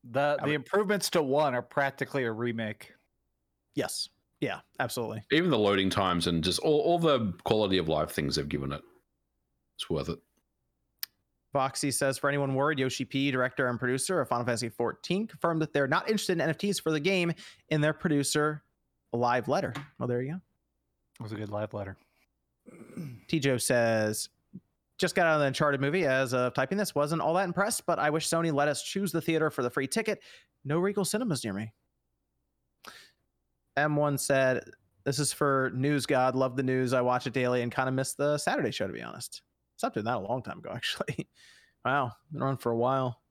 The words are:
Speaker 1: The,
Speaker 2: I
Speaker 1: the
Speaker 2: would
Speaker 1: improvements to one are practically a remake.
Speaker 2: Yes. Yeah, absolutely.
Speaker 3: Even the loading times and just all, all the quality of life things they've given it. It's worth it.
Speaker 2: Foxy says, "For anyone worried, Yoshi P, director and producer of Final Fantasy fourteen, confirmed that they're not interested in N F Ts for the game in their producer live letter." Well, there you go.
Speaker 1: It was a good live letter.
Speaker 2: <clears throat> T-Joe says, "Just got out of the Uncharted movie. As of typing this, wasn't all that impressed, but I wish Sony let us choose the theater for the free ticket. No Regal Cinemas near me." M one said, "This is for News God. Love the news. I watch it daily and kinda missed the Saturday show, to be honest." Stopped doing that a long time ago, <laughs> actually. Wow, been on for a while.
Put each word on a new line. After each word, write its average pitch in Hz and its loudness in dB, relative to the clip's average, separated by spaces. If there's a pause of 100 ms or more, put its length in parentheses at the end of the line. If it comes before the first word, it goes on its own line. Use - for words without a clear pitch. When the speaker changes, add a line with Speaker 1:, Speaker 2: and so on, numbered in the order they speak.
(120)
Speaker 1:
The, 143 2
Speaker 2:
I - -6
Speaker 1:
the 139 0
Speaker 2:
would 151 2
Speaker 1:
improvements 196 0
to 170 4
one 139 2
are 120 0
practically 135 -2
a 113 0
remake. 113 -6 (840)
Speaker 2:
Yes. - -4 (320)
Yeah, 101 -4 (220)
absolutely. 113 -4
Speaker 3:
Even 170 4
the 131 4
loading 98 4
times 87 2
and 85 2
just 90 0
all, 151 4
all 170 2
the 131 2 (140)
quality 104 4
of 85 0
life 76 2
things 73 -2
they've 71 -2
given 69 -4
it. 73 -8 (960)
It's - -10
worth 76 -2
it. - -8 (1300)
Speaker 2:
Foxy 135 0
says, 135 0
"For 147 0
anyone 139 0
worried, 143 2
Yoshi 131 -2
P, 139 0
director 127 0
and 120 -2
producer 131 0
of 127 0
Final 120 0
Fantasy 120 -2
fourteen, 175 -4
confirmed 160 -2
that 156 -2
they're 139 2
not 165 0
interested 202 0
in 165 0
N 147 2
F 156 -2
Ts 202 -2
for - -2
the 156 0
game 175 2 (380)
in 156 2
their 151 2
producer 151 0 (500)
live 120 2
letter." 143 0 (240)
Well, 123 -4
there 123 0
you 139 -6
go. 185 -10 (800)
Speaker 1:
It 117 -10
was 107 -8
a 110 -6
good 104 -8
live 104 -6
letter. 98 -8 (680)
Speaker 2:
<clears throat> - -16
T-Joe 139 2
says, 113 2 (680)
"Just 180 0
got 180 4
out 160 4
of 151 2
the 143 4
Uncharted 139 0
movie. 151 0
As 131 2
of 127 0
typing 135 0
this, 208 -2
wasn't 147 0
all 160 2
that 190 2
impressed, 196 -2
but 170 2
I 147 2
wish 156 -2
Sony 165 2
let 143 2
us 147 -2
choose 196 -2
the 165 0
theater 160 2
for 139 -4
the 120 0
free 135 -2
ticket. 220 -2 (420)
No 143 0
Regal 196 0
Cinemas 208 -2
near 107 -4
me." 110 -6 (2000)
M 151 2
one 147 2
said, 131 2 (400)
"This 139 0
is 143 0
for 135 2
News 135 0
God. 127 2
Love 131 0
the 135 -2
news. 127 2
I 127 4
watch 123 2
it 113 -6
daily 123 2
and 120 -4
kinda 131 0
missed 131 -2
the 147 0
Saturday 147 -2
show, 101 -4
to 90 -8
be 57 -10
honest." - -14 (360)
Stopped 254 -4
doing 104 -4
that 120 0
a - -2
long 113 -4
time 90 -10
ago, - -12
<laughs> 98 -8
actually. - -8 (580)
Wow, 131 0 (200)
been 139 -6
on 135 0
for 117 -2
a 117 0
while. 127 0